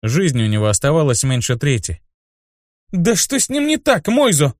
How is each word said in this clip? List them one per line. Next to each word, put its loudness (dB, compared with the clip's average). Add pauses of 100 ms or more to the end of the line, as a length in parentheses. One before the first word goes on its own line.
Жизни 0
у 0
него 0
оставалось 0
меньше 0
трети. -2 (920)
Да 2
что -2
с -2
ним -2
не 0
так, 0
Мойзо? 2